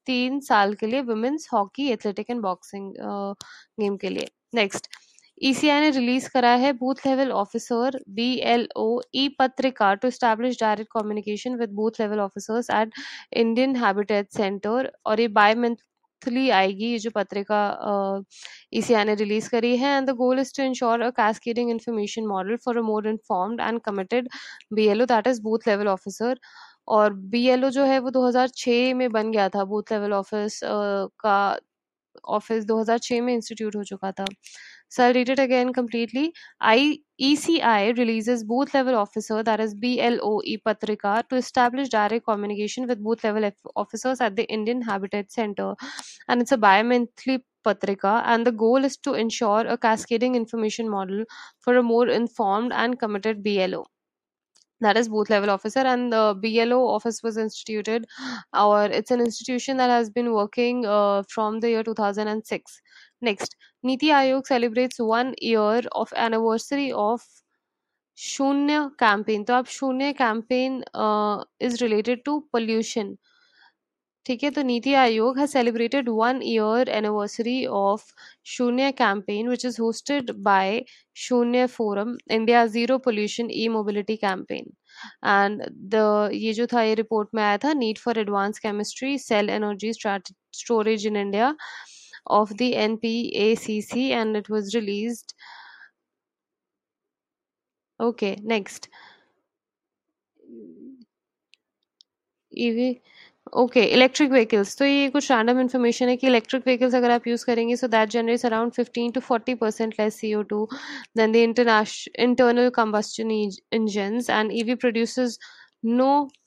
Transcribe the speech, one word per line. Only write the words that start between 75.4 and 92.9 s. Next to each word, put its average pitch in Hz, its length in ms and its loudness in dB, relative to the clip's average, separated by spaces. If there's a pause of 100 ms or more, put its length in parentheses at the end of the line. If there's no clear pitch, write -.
celebrated 233 640 0
one 247 300 2
year 220 360 2 (140)
anniversary 214 680 -2 (140)
of 196 220 0 (520)
शून्य 254 460 0
campaign, 208 540 0
which 240 160 -4
is 233 140 -8
hosted 247 480 -4 (160)
by 196 360 2 (420)
शून्य 247 400 2 (100)
forum, 214 400 -4 (220)
India 233 280 6 (100)
Zero 233 220 2 (100)
Pollution 208 440 -2
E-Mobility 214 720 -2
Campaign। - 420 -4 (580)
And 202 380 2 (340)
the, 220 100 4 (280)
ये 214 200 -2
जो 233 200 -2
था, 240 100 2
ये 220 180 2
रिपोर्ट 214 320 -2
में 220 100 0
आया 208 220 2
था, 311 80 2 (100)
Need 220 220 -2
for 233 200 -2
Advanced 202 360 -2
Chemistry, 214 560 -4
Cell 208 320 0
Energy 208 500 -4
Strat-, 196 340 -6 (300)
Storage 220 420 0
in 208 100 -2
India 208 400 0 (720)
of 208 300 2
the 247 180 0
N 214 220 0